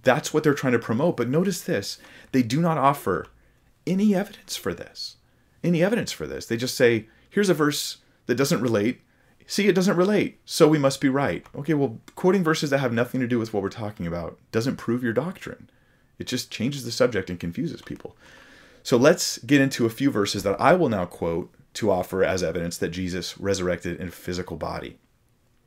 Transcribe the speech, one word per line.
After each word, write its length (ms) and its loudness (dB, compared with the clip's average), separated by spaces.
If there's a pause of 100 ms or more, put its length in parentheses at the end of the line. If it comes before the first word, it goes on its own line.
that's 300 2
what 120 0
they're 80 4
trying 200 0
to 60 2
promote. 380 -2
But 100 -2
notice 320 0
this, 380 -4 (340)
they 120 2
do 180 0
not 160 2
offer 500 0 (580)
any 300 4
evidence 400 -6
for 180 -6
this. 440 -14 (460)
Any 200 2
evidence 300 0
for 140 -8
this. 180 -8
They 120 -2
just 180 -4
say, 320 4 (220)
"Here's 200 2
a 40 6
verse 440 0 (300)
that 80 2
doesn't 260 0
relate. 400 0 (460)
See, 200 2
it 80 6
doesn't 200 4
relate, 500 2
so 220 4
we 100 6
must 220 2
be 100 2
right." 360 -2 (100)
Okay, 180 -2
well, 260 0 (160)
quoting 280 2
verses 260 0
that 100 2
have 120 0
nothing 300 0
to 60 -2
do 120 0
with 140 -4
what 100 0
we're 60 -2
talking 360 -8
about 320 -6 (140)
doesn't 240 -2
prove 280 -4
your 100 -2
doctrine. 560 -6 (500)
It 80 -10
just 240 -6
changes 320 -4
the 80 -8
subject 380 0
and 100 -8
confuses 420 -6
people. 360 -14 (640)
So 140 2
let's 420 4
get 220 4
into 240 2
a 40 2
few 220 0
verses 320 0
that 160 0
I 140 6
will 160 2
now 160 0
quote 480 -4 (220)
to 140 -2
offer 340 0
as 200 0
evidence 340 -4
that 120 -2
Jesus 480 -6
resurrected 640 -2
in 80 -8
a 20 -14
physical 460 -8
body. 400 -10 (680)